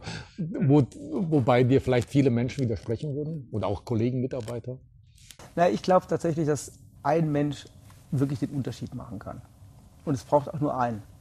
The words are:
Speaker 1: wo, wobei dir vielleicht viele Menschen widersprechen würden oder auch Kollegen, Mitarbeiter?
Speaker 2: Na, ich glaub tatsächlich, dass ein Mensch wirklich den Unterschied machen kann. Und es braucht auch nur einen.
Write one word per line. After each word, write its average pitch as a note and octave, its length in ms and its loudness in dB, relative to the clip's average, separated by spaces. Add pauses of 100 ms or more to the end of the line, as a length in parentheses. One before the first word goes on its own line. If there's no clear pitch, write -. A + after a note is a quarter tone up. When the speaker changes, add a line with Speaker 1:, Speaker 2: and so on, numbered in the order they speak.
(380)
Speaker 1:
wo, D#3+ 460 4 (280)
wobei C3+ 520 4
dir B2+ 160 6
vielleicht B2 300 0
viele C3+ 220 4
Menschen A#2+ 320 -2
widersprechen A#2 520 -4
würden D3 360 -8
oder G2 160 -2
auch G2+ 180 -4
Kollegen, B2 340 0
Mitarbeiter? B2 600 -6 (760)
Speaker 2:
Na, E3+ 140 4
ich - 140 -2
glaub F#3 240 4
tatsächlich, D#3+ 400 -2
dass - 260 -2 (300)
ein D#3 280 2
Mensch D3 360 -2 (420)
wirklich C#3 300 -2
den - 100 -4
Unterschied B2+ 460 -8
machen B2 240 -12
kann. - 220 -14 (640)
Und D3+ 100 0
es - 80 -6
braucht C#3+ 280 0
auch D#3 80 -6
nur C#3+ 160 0
einen. A#2+ 280 -2 (180)